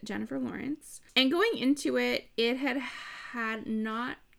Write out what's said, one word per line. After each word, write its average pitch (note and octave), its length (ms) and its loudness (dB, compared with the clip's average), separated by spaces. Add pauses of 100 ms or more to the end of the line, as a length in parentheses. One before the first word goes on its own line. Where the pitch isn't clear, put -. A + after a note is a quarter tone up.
Jennifer A3 360 -4
Lawrence. - 640 -6 (140)
And C4 140 6
going F#4 280 4
into C4 400 2
it, A#3+ 400 0
it A#3 180 4
had C4 220 0
had A3+ 880 -6
not A3 480 -2 (240)